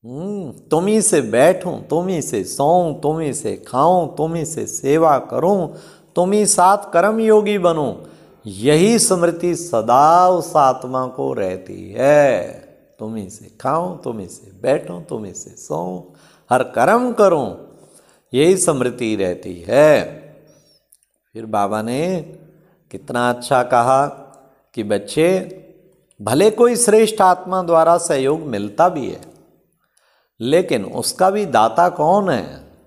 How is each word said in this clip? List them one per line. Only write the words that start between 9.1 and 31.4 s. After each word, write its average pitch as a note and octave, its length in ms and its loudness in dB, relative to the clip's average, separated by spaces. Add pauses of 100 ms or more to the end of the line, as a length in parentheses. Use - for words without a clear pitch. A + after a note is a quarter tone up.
सदा C#3+ 760 4
उस E3+ 280 -2
आत्मा C3 500 0
को C3+ 260 -6
रहती F#2+ 580 -8
है। C3 520 2 (560)
तुम A2 180 -12
ही G2 140 -10
से - 300 -20
खाऊं, E3 360 -4
तुम A#2 220 -10
ही F#2 80 -12
से - 240 -20 (120)
बैठूं, D3+ 400 -4
तुम A2+ 220 -10
ही F#2 100 -14
से - 220 -18
सोऊं, F2 460 -10 (480)
हर B2+ 120 2 (100)
कर्म A3 400 2
करूं, E3+ 360 2 (840)
यही D#3+ 240 4
स्मृति B2 600 -2
रहती F2+ 380 -4 (140)
है। C3+ 340 4 (1300)
फिर A2+ 120 -14
बाबा G#2+ 360 -2
ने B2 200 -4 (880)
कितना B2 400 -4
अच्छा B2 320 0
कहा C3 440 2 (680)
कि A2+ 100 -6
बच्चे, G#2+ 440 0 (920)
भले C#3 300 2
कोई A#3+ 260 2
श्रेष्ठ G#3+ 440 2
आत्मा F#3 420 2
द्वारा E3 360 4
सहयोग D3+ 480 -2
मिलता G#2+ 420 -2
भी C#3+ 220 -4
है, D#2+ 100 -14 (1200)
लेकिन C#3 440 0
उसका B2+ 460 -2
भी G#3 160 -4